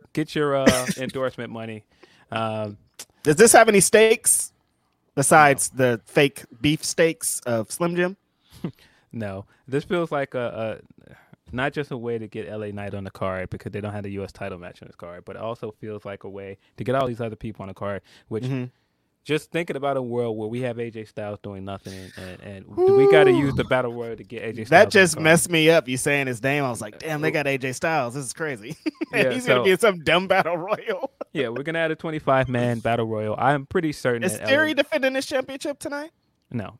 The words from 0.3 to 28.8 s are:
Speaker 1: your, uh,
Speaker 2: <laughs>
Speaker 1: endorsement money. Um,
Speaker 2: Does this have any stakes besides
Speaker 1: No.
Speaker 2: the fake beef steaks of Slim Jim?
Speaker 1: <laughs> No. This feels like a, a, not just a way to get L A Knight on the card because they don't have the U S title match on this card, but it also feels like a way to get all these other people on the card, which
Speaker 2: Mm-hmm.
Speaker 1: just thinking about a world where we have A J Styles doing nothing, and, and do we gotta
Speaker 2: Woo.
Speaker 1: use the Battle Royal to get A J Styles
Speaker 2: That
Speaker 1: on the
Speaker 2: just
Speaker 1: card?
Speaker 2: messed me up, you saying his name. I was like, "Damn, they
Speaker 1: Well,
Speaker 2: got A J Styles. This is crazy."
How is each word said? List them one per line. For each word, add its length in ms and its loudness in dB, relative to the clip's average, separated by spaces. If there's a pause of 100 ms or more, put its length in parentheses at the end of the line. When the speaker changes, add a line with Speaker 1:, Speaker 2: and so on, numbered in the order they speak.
Speaker 1:
your, 220 0
uh, 360 2
Speaker 2:
<laughs> 40 -4
Speaker 1:
endorsement 560 -6
money. 320 -12 (460)
Um, 480 -4 (440)
Speaker 2:
Does 140 2
this 160 8
have 160 10
any 120 8
stakes 720 4 (640)
besides 600 6
Speaker 1:
No. 220 2
Speaker 2:
the 100 -14
fake 380 0 (160)
beef 240 0
steaks 560 -2
of 300 -4
Slim 260 -4
Jim? 200 -2 (460)
Speaker 1:
<laughs> 100 -8 (420)
No. 300 -8 (240)
This 160 -4
feels 260 -2
like 240 -4
a, 460 -6 (240)
a, 100 -20 (400)
not 200 -4
just 160 -8
a 80 -8
way 180 -6
to 100 -10
get 220 -12
L 160 -10
A 80 -10
Knight 220 -10
on 100 -10
the 60 -10
card 400 -6
because 200 -12
they 120 -8
don't 100 -8
have 120 -10
the 80 -12
U 120 -8
S 80 -14
title 260 -12
match 220 -18
on 80 -20
this 80 -20
card, 300 -18
but 100 -14
it 60 -12
also 400 -10
feels 240 -12
like 180 -12
a 60 -14
way 260 -14 (220)
to 60 -10
get 100 0
all 120 0
these 140 -8
other 160 -8
people 260 -14
on 60 -12
the 60 -14
card, 260 -8 (280)
which 160 -6
Speaker 2:
Mm-hmm. 200 -4 (600)
Speaker 1:
just 260 -4
thinking 260 -6
about 220 -2
a 40 -2
world 360 -4
where 100 -6
we 140 -6
have 160 -6
A 120 -8
J 140 -14
Styles 380 -12
doing 240 -12
nothing, 500 -12
and, 240 -14
and 340 -16
do 220 4
we 160 8
gotta 200 8
Speaker 2:
Woo. 60 4
Speaker 1:
use 160 0
the 100 0
Battle 280 0
Royal 240 -10
to 80 -18
get 200 -12
A 100 -8
J 100 -10
Styles 60 -12
Speaker 2:
That 100 10
Speaker 1:
on 60 8
the 60 -8
Speaker 2:
just 240 6
Speaker 1:
card? 80 -4
Speaker 2:
messed 260 4
me 180 4
up, 200 4
you 100 -2
saying 280 0
his 160 -6
name. 220 0
I 60 -2
was 100 -6
like, 200 -12
"Damn, 200 -6
they 80 -2
Speaker 1:
Well, 60 0
Speaker 2:
got 140 -2
A 100 0
J 160 -4
Styles. 400 -2
This 100 -8
is 80 -10
crazy." 480 -10